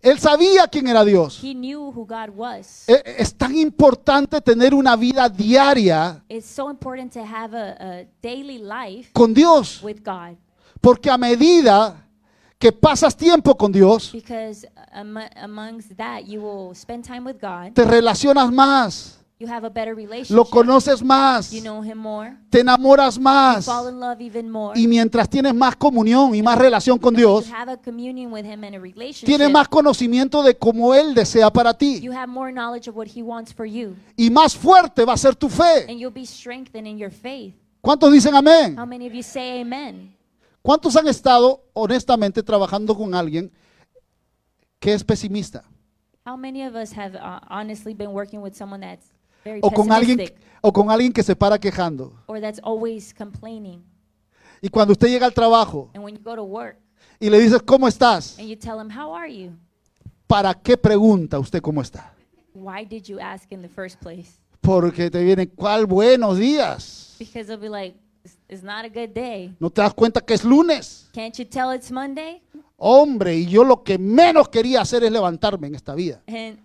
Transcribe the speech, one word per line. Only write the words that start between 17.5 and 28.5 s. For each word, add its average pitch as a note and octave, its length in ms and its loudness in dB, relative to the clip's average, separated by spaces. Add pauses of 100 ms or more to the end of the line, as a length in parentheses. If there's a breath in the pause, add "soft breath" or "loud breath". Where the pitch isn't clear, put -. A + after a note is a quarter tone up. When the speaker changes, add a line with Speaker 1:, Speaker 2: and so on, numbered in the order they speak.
Speaker 1:
te B3 100 4
relacionas A#3 720 2
más, C4+ 640 0 (220)
Speaker 2:
You A3+ 120 -14
have A3+ 140 -12
a A3+ 60 -10
better A3+ 240 -8
relationship. A3 400 -8
Speaker 1:
lo A#3 100 6
conoces B3 560 2
más, C4 500 2
Speaker 2:
You A3 100 -14
know G#3+ 220 -14
him A3 140 -14
more. A3 400 -14 (140)
Speaker 1:
te - 80 6
enamoras B3+ 600 4
más. C4 460 4
Speaker 2:
You B3+ 60 -6
fall B3 180 -6
in B3 100 -16
love A#3+ 220 -10
even A3+ 300 -12
more. G#3+ 280 -8
Speaker 1:
Y A3+ 80 4
mientras A#3 400 2
tienes C4+ 280 0
más B3 220 2
comunión B3 580 2
y G#3+ 80 0
más A#3 160 2
relación B3 400 4
con A#3+ 160 2
Dios, A3 320 4
Speaker 2:
You A#3 80 -18
have A#3+ 160 -12
a B3 60 -12
communion B3 540 -14
with G#3+ 140 -12
him G#3 180 -16